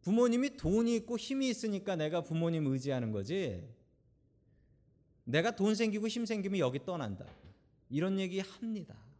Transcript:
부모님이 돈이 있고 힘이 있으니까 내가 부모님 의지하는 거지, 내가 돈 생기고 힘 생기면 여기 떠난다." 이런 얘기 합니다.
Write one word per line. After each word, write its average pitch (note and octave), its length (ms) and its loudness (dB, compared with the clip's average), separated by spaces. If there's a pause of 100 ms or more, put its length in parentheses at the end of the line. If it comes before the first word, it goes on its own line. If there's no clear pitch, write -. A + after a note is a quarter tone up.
부모님이 A#3+ 540 4
돈이 A3+ 400 4
있고 A#3 220 -2
힘이 C4+ 300 -2
있으니까 G3+ 480 -2
내가 D#3+ 260 0
부모님 E3 440 0
의지하는 C3 440 0
거지, G#2+ 580 -4 (1600)
내가 E3+ 320 2
돈 G#3+ 180 2
생기고 G#3+ 320 0
힘 A3+ 200 -2
생기면 G3+ 340 -2
여기 C3+ 240 0
떠난다." A#2+ 420 -6 (600)
이런 F#3 320 0
얘기 F#3+ 180 -2
합니다. G#3+ 580 -6 (240)